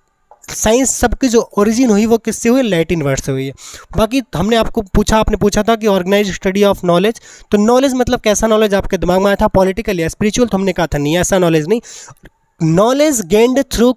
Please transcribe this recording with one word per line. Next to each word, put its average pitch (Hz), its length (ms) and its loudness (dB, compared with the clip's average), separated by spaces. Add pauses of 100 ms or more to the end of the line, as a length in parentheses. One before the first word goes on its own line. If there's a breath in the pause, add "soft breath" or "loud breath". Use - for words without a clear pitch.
(500)
science 233 400 0
सबकी - 380 -2
जो 226 120 2
ओरिजिन 220 500 0
हुई 208 160 2
वो 226 120 2
किससे 226 300 -4
हुई? 254 140 2
Latin 170 400 -2
word 139 180 -2
से - 120 -6
हुई 135 140 -6
है। 139 60 -10 (440 loud breath)
बाकी 220 260 0 (140)
हमने 202 200 0
आपको 226 260 -2
पूछा, 208 360 0
आपने 214 180 0
पूछा 208 260 0
था 220 140 0
कि 214 100 -6
organized 196 520 0
study 196 260 -2
of 202 140 2
knowledge, 180 420 0 (300 loud breath)
तो 208 80 2
knowledge 247 360 2
मतलब 247 260 -2
कैसा 214 260 0
knowledge 214 280 2
आपके 190 240 -2
दिमाग 175 200 0
में 190 80 0
आया 202 100 0
था? 214 100 0
Political 190 540 -2
या 160 80 -2
spiritual? 214 400 -2
तो 196 100 -2
हमने 190 140 0
कहा 170 140 -2
था, 151 120 -4
"नहीं, 147 200 0
ऐसा 185 200 0
knowledge 165 300 0
नहीं." 226 120 0 (800 loud breath)
Knowledge 240 600 2 (120)
gained 247 320 2
through 254 320 0